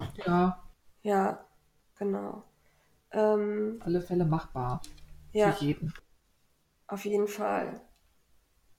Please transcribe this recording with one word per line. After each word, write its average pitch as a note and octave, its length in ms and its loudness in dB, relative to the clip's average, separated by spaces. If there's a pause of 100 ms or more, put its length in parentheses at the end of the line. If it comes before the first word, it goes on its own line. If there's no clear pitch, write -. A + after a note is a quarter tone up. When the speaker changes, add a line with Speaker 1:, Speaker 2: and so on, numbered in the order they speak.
(260)
Speaker 1:
Ja. F3+ 380 4 (380)
Speaker 2:
Ja, G3+ 420 0 (560)
genau. G3+ 440 -4 (680)
Ähm, G#3+ 720 2
Speaker 1:
Auf - 60 -8
alle F3 140 2
Fälle F3 240 2
machbar. C3+ 560 -2 (520)
Speaker 2:
Ja. G#3 180 6
Speaker 1:
Für - 140 -2
jeden. D3+ 280 -2 (960)
Speaker 2:
Auf G3 180 -8
jeden G#3 220 2
Fall. G#3 540 -2 (960)